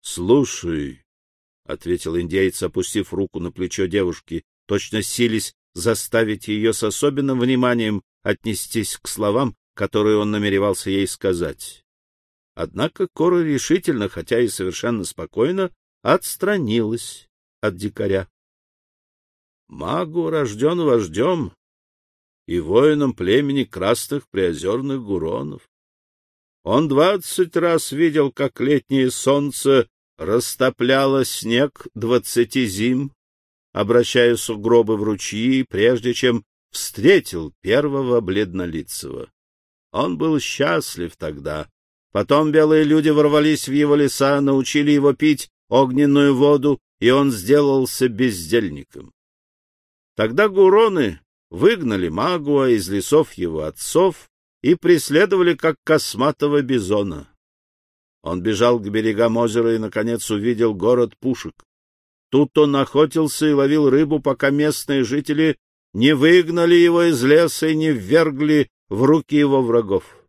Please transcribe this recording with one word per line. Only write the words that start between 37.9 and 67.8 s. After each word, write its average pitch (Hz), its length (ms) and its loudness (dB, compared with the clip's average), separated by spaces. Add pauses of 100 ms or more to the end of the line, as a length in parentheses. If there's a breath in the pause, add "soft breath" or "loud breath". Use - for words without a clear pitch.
бледнолицего. 87 1080 -6 (640)
Он 151 260 -4
был 156 220 0
счастлив 139 760 -4
тогда. 76 520 -10 (440)
Потом 147 400 0
белые 156 320 4
люди 151 240 4
ворвались 151 600 2
в 131 40 -6
его 147 240 2
леса, 143 440 2
научили 139 520 0
его 143 200 4
пить 151 380 0 (180)
огненную 139 680 4
воду, 143 460 2 (200)
и 117 100 4
он 139 220 4
сделался 131 760 2
бездельником. 98 1040 -4 (1040)
Тогда 127 320 0
гуроны 190 720 4 (300)
выгнали 113 580 0
Магуа 139 640 0
из 101 180 0
лесов 101 440 0
его 80 320 -6
отцов - 640 -2 (320)
и 151 120 4
преследовали 175 800 2
как 156 300 -2
косматого 143 760 0
бизона. 101 680 -4 (920)
Он 90 180 -6
бежал 110 400 2
к 98 80 -10
берегам 110 480 0
озера 117 380 0
и, 113 40 -2
наконец, 110 520 -4
увидел 110 440 0
город 113 440 0
пушек. - 460 -8 (640)
Тут 143 260 2
он 147 200 4
охотился 151 720 0
и 151 60 4
ловил 139 380 4
рыбу, 147 280 2
пока 139 320 0
местные 143 540 0
жители 147 520 -2 (360)
не 127 220 4
выгнали 170 600 4
его 170 300 6
из 147 180 2
леса 156 460 4
и 156 80 0
не 156 160 0